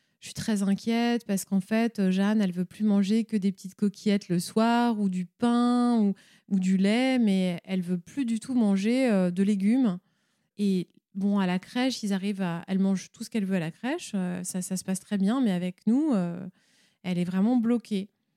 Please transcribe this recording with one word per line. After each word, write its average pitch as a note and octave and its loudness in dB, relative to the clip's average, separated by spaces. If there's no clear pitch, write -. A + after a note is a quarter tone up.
je - -18
suis - -16
très G#3 -2
inquiète A#3 0
parce F#3+ -2
qu'en G3 0
fait, A3 0
euh, F#3+ 2
Jeanne, G3+ 2
elle F#3 0
veut F3+ -4
plus - -6
manger G#3 2
que A3 -4
des G3 2
petites F#3+ -14
coquillettes G3+ -2
le F3 0
soir A#3 0
ou G3 0
du F3+ -4
pain A#3+ 2
ou, G3+ 2
ou F#3+ 2
du F#3 2
lait, A#3+ 2
mais F#3 2
elle F#3+ -4
veut F3 -4
plus C4+ -6
du A3+ -2
tout B3+ -6
manger, A3+ 2
euh, F#3 2
de F3+ -2
légumes. » G#3 2
Et F#3+ 0
bon, G3+ 0
à F#3+ 2
la F3+ 0
crèche, B3 -4
ils G3+ -2
arrivent G3 -4
à, E3+ -4
elle F#3+ 0
mange F#3+ 0
tout - -14
ce - -12
qu'elle G#3 -4
veut F#3+ -2
à - 0
la D#3+ -4
crèche, D4 -8
euh, F3+ -4
ça, F#3 -6
ça F#3 -6
se F3+ -6
passe F#3+ -4
très G#3 -6
bien, G#3 2
mais A#3 2
avec F3+ -4
nous, C#4 2
euh, F3 -4
elle F3+ -2
est F3+ 0
vraiment G3 2
bloquée. A3 -2